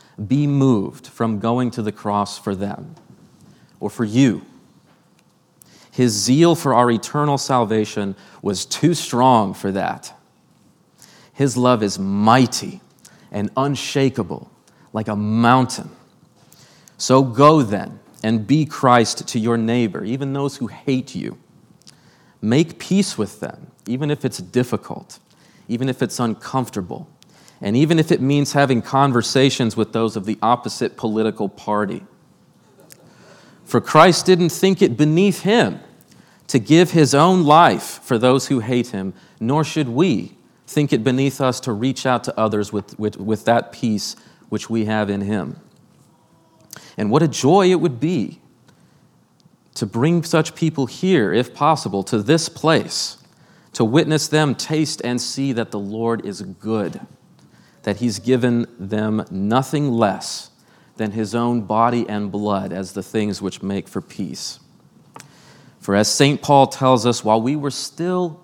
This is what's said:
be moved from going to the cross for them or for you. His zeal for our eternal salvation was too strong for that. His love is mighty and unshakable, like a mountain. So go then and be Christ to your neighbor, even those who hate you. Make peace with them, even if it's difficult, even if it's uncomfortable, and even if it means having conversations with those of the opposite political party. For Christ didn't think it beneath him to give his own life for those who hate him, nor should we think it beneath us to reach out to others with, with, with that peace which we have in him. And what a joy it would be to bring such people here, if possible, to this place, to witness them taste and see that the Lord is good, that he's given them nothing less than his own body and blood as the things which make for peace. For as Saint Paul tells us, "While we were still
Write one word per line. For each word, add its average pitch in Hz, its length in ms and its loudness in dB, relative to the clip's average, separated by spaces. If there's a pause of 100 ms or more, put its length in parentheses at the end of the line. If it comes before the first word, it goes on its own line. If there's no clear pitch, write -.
(280)
be 143 180 2
moved 135 600 0
from 113 320 -4
going 117 320 -2
to 117 100 -8
the 104 120 -6
cross 101 440 -4
for - 160 -6
them 98 420 -8 (840)
or 104 100 -6
for - 140 -6
you. 117 380 2 (1500)
His 123 200 2
zeal 139 440 4
for - 180 0
our 123 180 6
eternal 143 460 0
salvation 107 760 -2 (260)
was 95 240 -4
too - 280 0
strong 120 600 2
for 98 180 -4
that. 95 420 -6 (1160)
His 139 240 -2
love 123 260 2
is 101 160 0
mighty 104 840 2 (500)
and 104 240 -4
unshakable, 131 960 -2 (420)
like 107 160 -4
a 107 80 -4
mountain. 117 760 0 (1040)
So 131 260 4
go 143 380 6
then 104 380 -6 (220)
and 110 240 -2
be 143 200 2
Christ 123 640 2
to 123 100 -4
your 117 160 0
neighbor, 113 480 -2
even 135 300 -6
those 139 240 -4
who 120 100 -6
hate 127 480 -6
you. 55 220 -10 (1040)
Make 139 360 2
peace - 400 0
with 104 220 -6
them, - 280 -12 (200)
even 131 240 -4
if - 140 -4
it's 120 140 -6
difficult, - 800 -6 (500)
even 120 180 -4
if 123 140 -4
it's 120 180 -4
uncomfortable, 113 880 -6 (540)
and 104 160 -2
even 156 220 4
if 156 120 0
it 160 80 2
means 139 320 0
having 135 300 2
conversations 131 960 0
with 110 160 -2
those 113 240 -2
of 98 80 -8
the 107 160 -4
opposite 113 560 -2
political 110 500 -2
party. 101 560 -4 (1600)
For - 180 0
Christ 170 440 6
didn't 180 240 4
think 190 320 0
it 131 160 2
beneath 160 440 2
him 190 380 2 (680)
to 135 120 2
give 160 320 4
his 151 240 4
own 175 280 6
life 147 600 4
for 120 160 0
those 127 280 2
who 135 120 0
hate 123 280 -2
him, 95 260 -8 (260)
nor 139 240 0
should 147 260 -4
we 120 480 0 (300)
think 147 260 0
it 117 100 0
beneath 135 380 0
us 127 200 0
to 120 120 -6
reach 131 320 -4
out 127 180 0
to - 160 -8
others 107 320 -2
with, - 280 -8
with, 107 180 -4
with 104 280 -4
that 117 260 2
peace 107 440 -4 (340)
which - 200 -8
we 113 160 -2
have 107 240 -2
in 101 120 -4
him. 98 380 -6 (1400)
And 107 140 -4
what 147 140 4
a 170 40 4
joy 180 440 4
it 180 100 2
would 131 180 -2
be 151 400 -4 (1300)
to - 140 -4
bring 151 360 0
such 156 300 0
people 151 320 -2
here, 127 480 0
if 123 220 0
possible, 147 480 0
to 107 180 0
this 160 260 2
place, - 720 -2 (560)
to - 100 -2
witness 151 440 0
them 151 260 0
taste 156 500 -4
and 123 160 -2
see 135 340 -4
that 110 180 -4
the 107 80 -6
Lord 110 440 -4
is 101 200 -10
good, 95 580 -6 (800)
that 101 160 -4
he's 110 220 -4
given 120 480 0 (100)
them 107 540 -4
nothing 127 600 -2
less 110 600 -2 (460)
than 110 140 -4
his 110 240 -6
own 120 260 0
body 113 460 0
and 104 240 -6
blood 98 400 -2
as 92 220 -8
the 98 100 -8
things 104 380 -4
which 95 200 -6
make 98 260 -6
for - 120 -10
peace. - 600 -10 (1200)
For 98 120 -2
as 104 140 4
Saint 143 340 0
Paul 139 260 4
tells 131 380 0
us, 120 180 -2
"While 110 180 2
we 127 160 -2
were 143 120 -6
still 170 760 -6